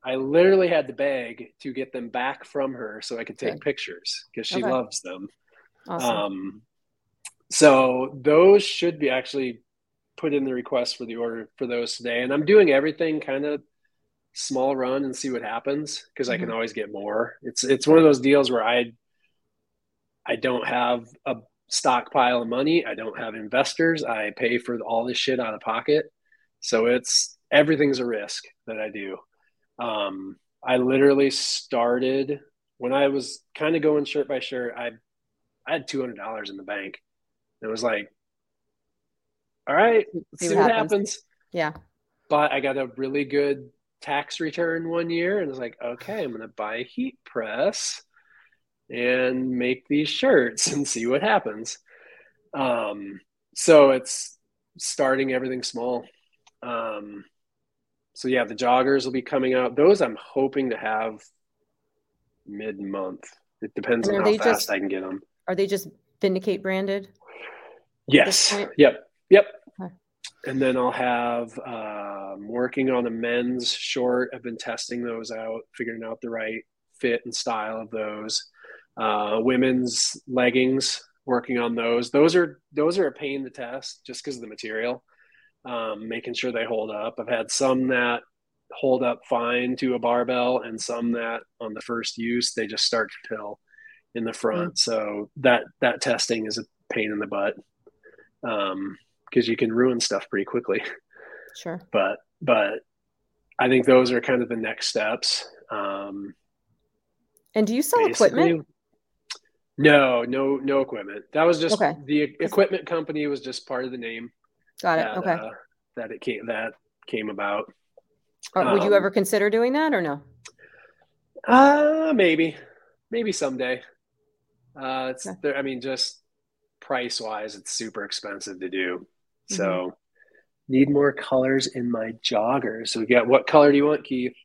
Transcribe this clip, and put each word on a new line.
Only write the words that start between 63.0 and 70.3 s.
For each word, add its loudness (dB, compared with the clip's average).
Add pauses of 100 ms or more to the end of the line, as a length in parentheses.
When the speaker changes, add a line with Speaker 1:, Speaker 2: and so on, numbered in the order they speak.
Speaker 1:
It -10
depends 0
Speaker 2:
And 2
Speaker 1:
on 2
Speaker 2:
are 2
Speaker 1:
how 6
Speaker 2:
they 2
Speaker 1:
fast 2
Speaker 2:
just, -6
Speaker 1:
I 0
can -4
get -4
'em. -10 (260)
Speaker 2:
are -2
they 0
just -4 (340)
Vindicate 0
branded? -4 (1000)
Speaker 1:
Yes. 4
Speaker 2:
At -2
this -4
point? -14
Speaker 1:
Yep. 6 (200)
Yep. 10 (340)
Speaker 2:
Okay. -14 (540)